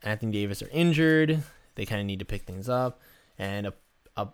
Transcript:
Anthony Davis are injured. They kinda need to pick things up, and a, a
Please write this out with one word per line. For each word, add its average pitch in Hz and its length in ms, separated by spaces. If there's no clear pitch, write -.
Anthony 107 260
Davis 101 320
are - 80
injured. 156 720
They 107 100
kinda 101 200
need 98 160
to 101 40
pick 101 200
things 95 240
up, 123 320
and 101 260
a, 98 80
a 101 180